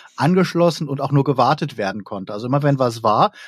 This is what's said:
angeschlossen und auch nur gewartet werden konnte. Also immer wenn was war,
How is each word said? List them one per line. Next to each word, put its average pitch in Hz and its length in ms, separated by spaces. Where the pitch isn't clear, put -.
angeschlossen 175 720
und 135 100
auch 139 120
nur 139 120
gewartet 139 540
werden 101 260
konnte. 101 300
Also 107 140
immer 139 160
wenn 139 160
was 117 240
war, 120 280